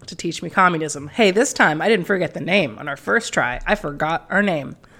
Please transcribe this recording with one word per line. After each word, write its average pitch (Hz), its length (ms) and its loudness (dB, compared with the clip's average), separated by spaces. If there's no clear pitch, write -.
to - 80 -16
Teach - 280 -8
Me 170 80 -8
Communism. 156 580 2
Hey, 208 220 4
this 233 220 2
time 160 280 2
I 165 80 0
didn't 208 180 2
forget 180 280 0
the - 60 -8
name 170 380 0
on 147 100 -10
our 143 80 -6
first 220 360 -2
try. 123 340 0
I 196 80 0
forgot 156 560 -4
our 196 120 2
name. 160 340 -2